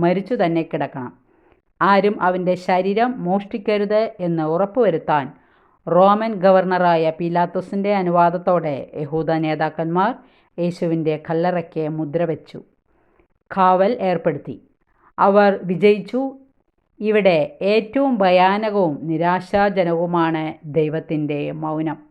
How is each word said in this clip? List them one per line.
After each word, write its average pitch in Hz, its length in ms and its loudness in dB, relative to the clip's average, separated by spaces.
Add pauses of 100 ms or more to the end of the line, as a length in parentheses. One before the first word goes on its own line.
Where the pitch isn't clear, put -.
മരിച്ചു 190 400 0
തന്നെ 165 200 0
കിടക്കണം. 143 480 -8 (680)
ആരും 196 360 2 (100)
അവൻ്റെ 180 280 0 (120)
ശരീരം 202 440 0 (160)
മോഷ്ടിക്കരുത് 208 760 -2 (240)
എന്ന് 165 280 -2
ഉറപ്പുവരുത്താൻ 170 720 0 (600)
റോമൻ 202 460 4 (120)
ഗവർണറായ 180 760 4
പീലാത്തോസിൻ്റെ 175 840 -2
അനുവാദത്തോടെ 175 760 0 (260)
യഹൂദ 156 280 -4 (140)
നേതാക്കന്മാർ 165 720 -2 (440)
യേശുവിൻ്റെ 165 580 -2 (120)
കല്ലറയ്ക്ക് 170 580 -2 (120)
മുദ്ര 156 240 -4 (100)
വെച്ചു, - 300 -14 (880)
കാവൽ 185 440 2 (160)
ഏർപ്പെടുത്തി. 160 480 -4 (600)
അവർ 202 340 4 (200)
വിജയിച്ചു. 208 500 2 (800)
ഇവിടെ 202 380 2 (320)
ഏറ്റവും 226 500 0
ഭയാനകവും 190 720 2 (140)
നിരാശാജനകവുമാണ് 175 1400 0 (320)
ദൈവത്തിൻ്റെ 151 640 -2 (220)
മൗനം. 156 360 -4 (120)